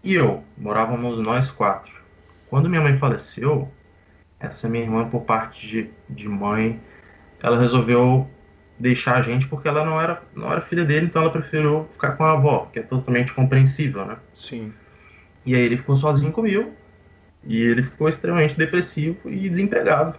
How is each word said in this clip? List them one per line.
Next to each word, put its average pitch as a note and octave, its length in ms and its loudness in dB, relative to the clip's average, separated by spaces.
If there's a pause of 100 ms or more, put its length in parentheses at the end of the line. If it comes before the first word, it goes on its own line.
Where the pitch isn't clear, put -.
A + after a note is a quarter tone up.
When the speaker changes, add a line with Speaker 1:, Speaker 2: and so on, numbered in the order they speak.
Speaker 1:
E F#3+ 100 0
eu, A#2 280 2 (140)
morávamos A2+ 640 -2
nós A#2+ 300 0
quatro. G2 420 -2 (560)
Quando D3+ 200 2
minha E3+ 140 0
mãe C#3 160 4
faleceu, C#3 720 -2 (720)
essa - 280 -10
minha A#2 160 -4
irmã, A2+ 240 -2
por A#2 140 -4
parte A2+ 440 -4
de, G#2+ 240 -6 (180)
de G#2 200 -12
mãe, G#2+ 520 -2 (640)
ela A#2+ 180 2
resolveu B2 680 4 (500)
deixar B2 380 0
a B2 60 2
gente B2 260 0
porque D3+ 200 -8
ela D3+ 160 0
não D#3+ 160 -2
era, E3+ 220 -4 (120)
não - 180 -8
era D#3+ 100 -2
filha E3+ 220 -2
dele, D#3 220 2
então D#3+ 160 0
ela D#3+ 100 2
preferiu D3+ 640 0
ficar C#3 180 -4
com D#3 120 0
a D#3 80 4
avó, C#3 400 2
que A#2 60 -6
é A2 40 -6
totalmente B2 500 -2
compreensível, C3+ 760 2
né? G#2+ 100 -10 (160)
Speaker 2:
Sim. A2 400 -12 (720)
Speaker 1:
E B2+ 100 0
aí B2 80 4
ele A#2+ 140 2
ficou C3+ 200 0
sozinho C#3+ 360 2
comigo, A3 380 0 (760)
e A2+ 160 -2
ele A#2 220 4
ficou D3+ 260 -2
extremamente D#3+ 480 0
depressivo D#3+ 600 -2 (120)
e G3 180 -4
desempregado. F3 720 0